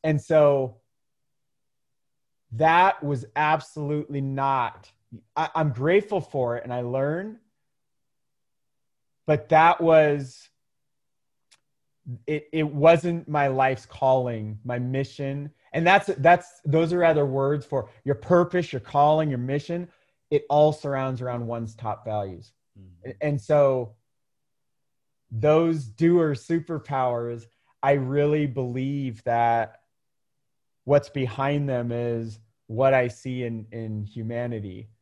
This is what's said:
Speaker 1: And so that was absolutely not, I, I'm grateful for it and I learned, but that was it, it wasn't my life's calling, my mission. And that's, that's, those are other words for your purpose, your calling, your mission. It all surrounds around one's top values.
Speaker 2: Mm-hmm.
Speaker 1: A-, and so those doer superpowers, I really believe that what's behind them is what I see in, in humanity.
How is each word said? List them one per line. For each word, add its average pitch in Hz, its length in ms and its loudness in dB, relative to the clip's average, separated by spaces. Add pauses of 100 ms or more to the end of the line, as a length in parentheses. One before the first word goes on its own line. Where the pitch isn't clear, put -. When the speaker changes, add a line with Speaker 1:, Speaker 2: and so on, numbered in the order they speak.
Speaker 1:
And 156 160 2
so 143 560 2 (1800)
that 160 500 4
was 143 220 -4 (100)
absolutely 147 840 -4
not, 135 720 -4 (440)
I, 156 200 -2
I'm 156 160 0
grateful 180 500 0
for 120 380 -4
it - 60 -12
and 123 100 -8
I 123 80 -4
learned, 151 560 -4 (1900)
but 151 240 -2
that 160 320 6
was 151 680 2 (1800)
it, 151 260 -6
it 160 100 0
wasn't 160 680 2
my 147 200 0
life's 135 380 0
calling, 120 760 -2
my 123 140 -6
mission. 139 720 -6 (220)
And 165 140 0
that's, 196 200 4 (120)
that's, 175 460 2
those 160 280 0
are 175 120 0
other 151 220 2
words 135 400 -2
for - 240 -6 (140)
your 135 100 -2
purpose, 175 580 0
your 131 80 -6
calling, 151 480 2
your 127 100 -4
mission. 147 500 -6 (420)
It 147 180 0
all 151 240 6
surrounds 131 480 -4
around 120 260 -6
one's 117 280 -8
top 107 300 -8
values. 101 480 -8 (260)
Speaker 2:
Mm-hmm. 92 320 -18
Speaker 1:
A-, 147 160 -8
and 147 140 -2
so 135 540 2 (1400)
those 151 540 2
doer 160 500 2
superpowers, 127 1120 -4 (360)
I 139 100 4
really 143 540 0
believe 131 800 -6
that 117 580 0 (1000)
what's 143 240 2
behind 139 600 -4
them 120 240 -4
is 117 460 -6 (300)
what 135 260 2
I 123 140 2
see 127 360 -10
in, 113 260 -8
in 110 340 -8
humanity. 110 840 -8 (140)